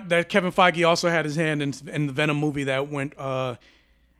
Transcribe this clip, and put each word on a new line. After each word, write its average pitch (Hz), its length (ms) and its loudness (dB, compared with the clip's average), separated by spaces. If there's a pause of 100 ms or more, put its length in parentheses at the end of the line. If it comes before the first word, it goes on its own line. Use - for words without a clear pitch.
that 170 220 0
Kevin 180 240 0
Feige 170 340 4
also 170 220 2
had 160 160 0
his 147 100 -4
hand 156 260 0
in, 139 120 -2 (160)
in 151 180 -2
the 135 60 -6
Venom 151 240 0
movie 147 260 -2
that 135 240 -2
went, 143 320 -6
uh, 131 360 -4 (640)